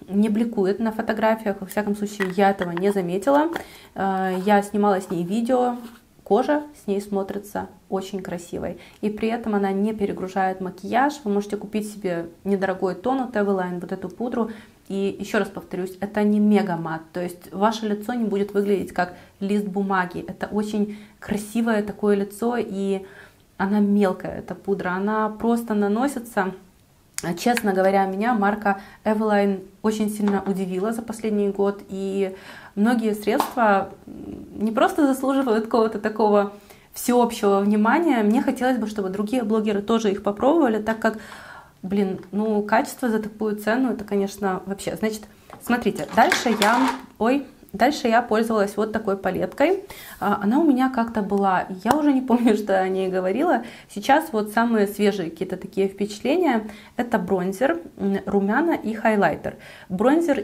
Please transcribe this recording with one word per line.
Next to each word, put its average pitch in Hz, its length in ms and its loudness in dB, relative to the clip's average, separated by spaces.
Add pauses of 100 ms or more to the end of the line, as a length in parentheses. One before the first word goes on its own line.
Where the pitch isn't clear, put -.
не 202 220 2
бликует 208 500 0
на 226 100 0
фотографиях, 220 680 0
во 190 60 -8
всяком 208 280 -2
случае, 202 400 -4
я 196 160 6
этого 190 200 -2
не 175 220 0
заметила. 202 580 2 (440)
А, 190 360 -2 (160)
я 202 160 6
снимала 202 380 2
с 196 100 -14
ней 175 140 -2
видео, 240 520 0 (480)
кожа 294 380 2 (200)
с - 40 -10
ней 196 140 0
смотрится 196 680 -6 (200)
очень 190 340 -6
красивой. 175 560 -8 (220)
И 214 100 -2
при 214 180 -4
этом 226 260 -2
она 196 180 0
не 202 200 0
перегружает 190 680 -2
макияж. 214 540 -2 (100)
Вы 208 60 -2
можете 202 260 0
купить 214 360 -6
себе 170 340 -4 (180)
недорогой 190 500 0
тон 262 260 -2
от 240 160 -4
Eveline, 185 440 0
вот 180 120 -8
эту 185 160 -8
пудру. 233 420 -4 (380)
И 196 320 -2
ещё 202 180 -2
раз 196 100 0
повторюсь, 185 520 -8
это 208 220 -2
не 208 180 4
мега 208 360 4
мат, 160 260 -6 (100)
то 180 80 -6
есть - 320 -10
ваше 214 340 0
лицо 208 280 -2
не 240 100 -2
будет 202 300 0
выглядеть 202 380 0
как 175 220 -2 (240)
лист 202 280 0
бумаги. 185 600 -2
Это - 200 -8
очень 208 500 -2 (240)
красивое 220 600 -2
такое 208 340 2
лицо, 202 400 -2
и 196 480 -4 (540)
она 196 220 2
мелкая, 202 580 2
эта - 160 -10
пудра, 180 380 -2
она 214 360 0
просто 233 460 -2
наносится. 208 800 0 (840)
Честно 226 360 2
говоря, 190 320 4
меня 202 260 -2
марка 202 480 0 (240)
Eveline 208 560 2 (220)
очень 214 260 0
сильно 202 380 0
удивила 185 460 -2
за 226 100 -6
последний 208 480 0
год, 202 400 -2
и 196 440 -2 (400)
многие 220 400 2
средства 208 760 0 (160)
не - 640 -8
просто 320 340 2
заслуживают 262 580 0
какого-то 220 340 2
такого 208 540 2 (420)
всеобщего 226 680 2
внимания. 226 600 4
Мне 214 180 4
хотелось 254 380 0
бы, 214 80 -2
чтобы 190 240 -4
другие 208 320 -2
блогеры 214 400 0
тоже 226 300 2
их 196 100 -4
попробовали, 240 580 2
так 220 200 -2
как, 220 180 0 (640)
блин, 196 380 0 (120)
ну, 208 300 0
качество 240 460 0
за 220 120 2
такую 214 360 -4
цену, 240 360 0
это, 208 120 -6
конечно, 196 600 -2
вообще. 196 300 -6
Значит, 214 260 -4 (400)
смотрите, 233 440 -2 (100)
дальше 233 440 4
я, 240 280 4 (300)
ой, 269 280 2 (260)
дальше 247 360 2
я 226 120 6
пользовалась 214 560 2
вот 214 160 0
такой 208 240 0
палеткой. 196 680 0 (340)
А, 202 240 0
она 214 160 4
у 339 60 4
меня 262 260 4
как-то 226 320 -2
была, 196 440 2 (180)
я 247 120 4
уже 294 160 2
не 262 80 2
помню, 233 360 2
<laughs> 208 60 -4
что 208 100 -2
я 190 80 2
о 185 80 0
ней 190 200 -2
говорила. 214 540 0 (260)
Сейчас 277 440 0
вот 208 180 -2
самые 226 380 2
свежие 202 420 0
какие-то 185 260 -6
такие 190 300 -2
впечатления. 233 800 0 (300)
Это 233 240 0
бронзер, 190 600 0 (160)
м, 196 300 0
румяна 208 460 2
и 220 200 -2
хайлайтер. 202 640 0 (320)
Бронзер 262 560 2